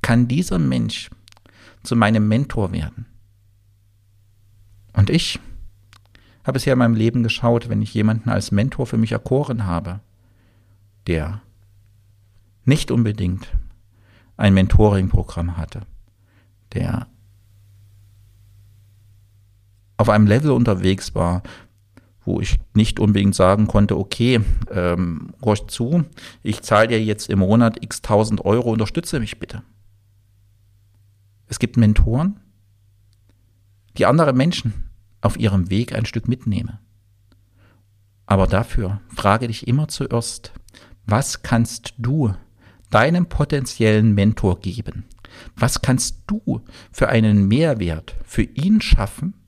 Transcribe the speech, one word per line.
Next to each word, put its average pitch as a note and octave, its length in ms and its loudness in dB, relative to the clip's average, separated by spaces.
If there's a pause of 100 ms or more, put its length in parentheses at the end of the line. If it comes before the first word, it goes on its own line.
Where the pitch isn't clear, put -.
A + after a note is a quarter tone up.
kann A#2+ 260 2
dieser F3 300 -2
Mensch B2+ 520 -4 (720)
zu - 140 -2
meinem G#2+ 320 2
Mentor A2 440 -2
werden? E2+ 340 -8 (1900)
Und G2+ 180 2
ich - 300 -2 (1040)
habe C3 100 -4
bisher C3+ 200 2
in B2 40 2
meinem A#2 160 4
Leben A#2 280 0
geschaut, A#2 460 0
wenn G#2+ 140 -2
ich G#2+ 100 -6
jemanden G#2+ 380 0
als G2 220 -2
Mentor A#2+ 340 0
für - 100 -4
mich A2 160 0
erkoren B2+ 520 -2
habe, F2+ 360 -6 (1040)
der F2 360 -4 (1200)
nicht C#3+ 260 2
unbedingt G#2+ 580 -2 (880)
ein G2 180 4
Mentoring-Programm F#2+ 1000 2
hatte, E2 260 -10 (920)
der - 360 -4 (3000)
auf G#2+ 120 2
einem G#2+ 180 6
Level C3+ 240 4
unterwegs G2 640 0
war, F2 280 -2 (840)
wo F#2+ 160 -2
ich - 180 0 (160)
nicht G#2+ 260 2
unbedingt G2+ 340 2
sagen G2+ 320 4
konnte, G2+ 300 2
"Okay, A#2 440 0 (300)
ähm, F2 640 -4 (100)
horch G#2 260 0
zu, C#3+ 360 0 (380)
ich - 200 -6
zahle A2 260 4
dir A2+ 140 0
jetzt G#2+ 280 -4
im G2+ 80 2
Monat A2 440 2
x - 200 -12
tausend G#2+ 420 0
Euro, A#2 280 0
unterstütze A#2 480 -4
mich - 180 -10
bitte." - 240 -14 (1800)
Es - 120 -12
gibt - 180 -2
Mentoren, A#2 640 2 (1600)
die - 100 2
andere C#3+ 260 4
Menschen B2+ 580 -2 (320)
auf - 160 -2
ihrem G2 320 0
Weg G#2+ 240 -2
ein A#2 100 -4
Stück - 240 -6
mitnehmen. A#2 500 -4 (1500)
Aber F#2+ 200 4
dafür G2+ 600 -2
frage A2 380 0
dich A2 200 -8
immer D3 220 0
zuerst, - 640 -6 (540)
was A2 360 -2
kannst - 540 -2
du A#2+ 380 -2 (560)
deinem E3 360 2
potenziellen A2+ 880 2
Mentor G2+ 460 2
geben? G2+ 440 -10 (500)
Was - 280 -2
kannst - 440 -2
du G#3 380 -6 (280)
für - 160 0
einen G#2 400 4
Mehrwert A2 680 0 (100)
für - 180 -4
ihn G3 380 0
schaffen C3+ 540 2 (140)